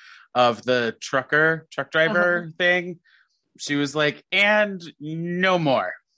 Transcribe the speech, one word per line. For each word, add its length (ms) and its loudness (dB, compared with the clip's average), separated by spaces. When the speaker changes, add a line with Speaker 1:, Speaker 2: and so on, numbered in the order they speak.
Speaker 1:
of 300 2
the 360 0
trucker, 680 0
truck 200 -8
driver 520 2
Speaker 2:
Uh-huh. 160 -14
Speaker 1:
thing, 400 0
she 180 -4
was 180 -2
like, 280 0
"And 500 2
no 580 0
more. 360 0